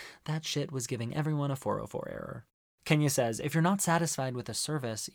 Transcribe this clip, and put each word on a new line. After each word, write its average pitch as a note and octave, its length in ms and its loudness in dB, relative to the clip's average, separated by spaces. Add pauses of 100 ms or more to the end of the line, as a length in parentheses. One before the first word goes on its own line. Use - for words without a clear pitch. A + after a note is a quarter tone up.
(240)
that D#3 220 -4
shit - 260 -2
was C3 160 -4
giving A#2 260 -4
everyone D3 380 0
a C3 60 -2
four G#2 240 -2
oh - 60 -6
four - 220 -6
error. G1+ 360 -8 (400)
Kenya D3+ 240 6
says, A#2 320 2
"If C#3+ 120 -2
you're E3 80 4
not G3 200 4
satisfied E3 520 2
with B2 140 -6
a A#2 60 -6
service, B2 600 -2